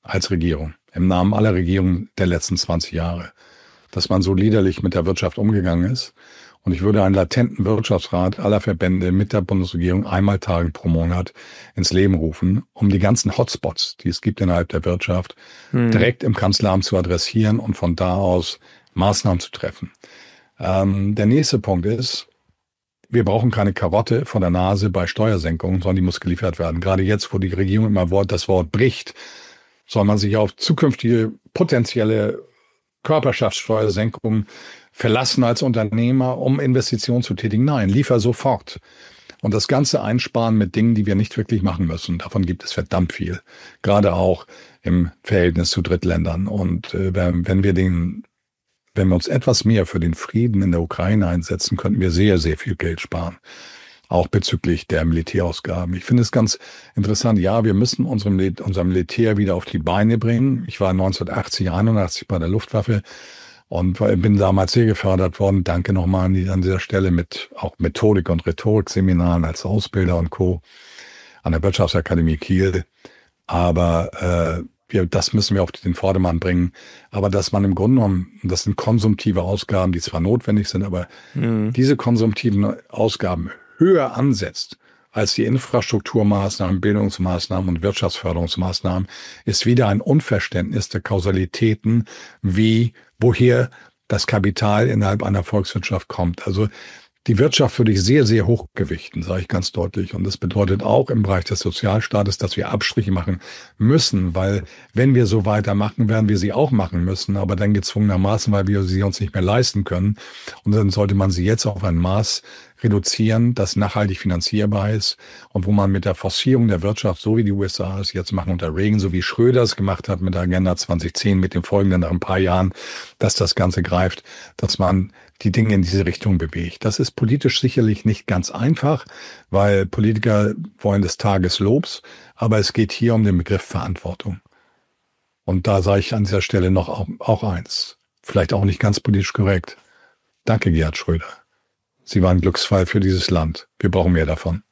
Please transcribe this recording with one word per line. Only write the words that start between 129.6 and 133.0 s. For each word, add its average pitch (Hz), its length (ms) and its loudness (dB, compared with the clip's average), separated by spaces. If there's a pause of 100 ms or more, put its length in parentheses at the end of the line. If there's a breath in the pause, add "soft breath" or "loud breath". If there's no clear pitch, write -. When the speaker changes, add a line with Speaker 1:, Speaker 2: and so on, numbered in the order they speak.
Speaker 1:
Politiker 104 680 2 (240)
wollen 101 220 0
des 92 160 -2
Tages 95 440 0
Lobs, 117 420 0 (320 loud breath)
aber 110 240 0
es - 160 -2
geht 110 180 0
hier 117 220 0